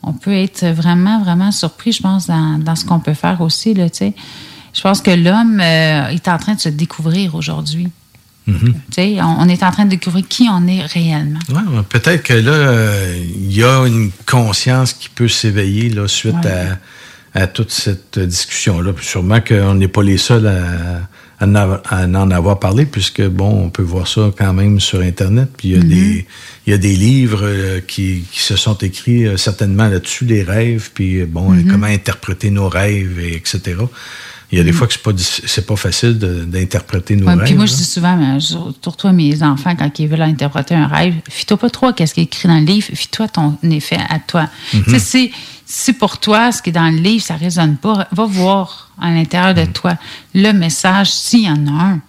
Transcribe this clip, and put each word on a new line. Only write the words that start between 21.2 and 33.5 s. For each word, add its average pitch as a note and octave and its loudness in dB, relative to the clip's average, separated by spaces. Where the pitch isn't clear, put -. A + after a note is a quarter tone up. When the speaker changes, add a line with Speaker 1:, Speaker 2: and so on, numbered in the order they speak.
Speaker 2:
à - 4
en G2+ 4
av-, F#2+ 2
à F#2 -2
en F#2+ 2
avoir F#2 2
parlé, G#2 2
puisque, - -4
bon, G2 0
on F2 -4
peut G2 -4
voir F2+ -2
ça G#2+ 2
quand F#2+ 0
même G2+ 4
sur F#2+ 0
Internet. G2 0
Puis - -4
il F#2 2
y F#2 6
a - 6
Speaker 1:
Mm-hmm. E2+ 4
Speaker 2:
des, F#2+ 2
il G#2 0
y G2+ 4
a G2+ 4
des G2 2
livres, A2+ 4
euh, F#2+ -2
qui, F#2 -4
qui - -10
se - -2
sont G#2 0
écrits, A#2 0
euh, G2+ 0
certainement G2 0
là-dessus, F#2+ -2
les A2 2
rêves, A2 -2
puis, F#2 -2
euh, F2+ -2
bon, E2+ 0
Speaker 1:
Mm-hmm. F2 4
Speaker 2:
comment G2+ 2
interpréter G#2 -2
nos G2+ 0
rêves, F#2+ -2
et E2+ -6
et E2 -10
cetera. F#2+ -4